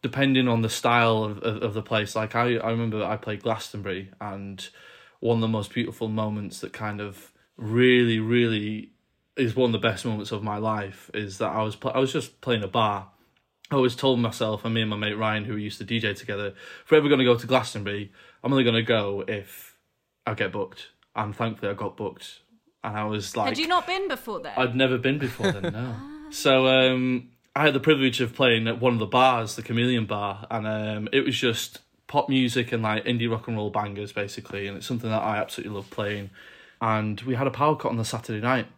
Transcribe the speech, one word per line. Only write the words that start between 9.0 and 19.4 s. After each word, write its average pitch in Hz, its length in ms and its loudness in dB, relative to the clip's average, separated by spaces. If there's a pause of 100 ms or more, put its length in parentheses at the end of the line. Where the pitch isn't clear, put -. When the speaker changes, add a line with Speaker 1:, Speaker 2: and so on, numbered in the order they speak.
Speaker 1:
is 123 200 0
one 127 100 4
of 117 140 2
the 113 80 2
best 98 160 -4
moments 107 280 -4
of 101 100 -6
my 104 160 -4
life 107 560 -6
is 101 240 -6
that 107 140 0
I 107 100 0
was 107 140 -2
pl-, - 180 -4
I 127 60 2
was 131 120 2
just - 280 -6
playing 117 240 0
a 95 40 -6
bar. 104 400 0 (600)
I 143 60 2
always 127 200 4
told 131 240 4
myself, 110 440 -2
and 113 100 -2
me 113 80 2
and 110 80 -2
my 104 60 -2
mate 104 180 -2
Ryan, 107 300 0
who 110 100 -6
we 104 80 -4
used 101 160 -8
to 107 60 -10
D 113 160 -2
J 107 120 0
together, 101 360 -6 (360)
"If - 60 -4
we're 156 80 10
ever 147 100 4
gonna 131 160 6
go 123 120 6
to 120 100 -8
Glastonbury, 101 680 -2 (320)
I'm 127 80 0
only 135 120 4
gonna 117 180 4
go 104 440 0
if - 520 -10 (480)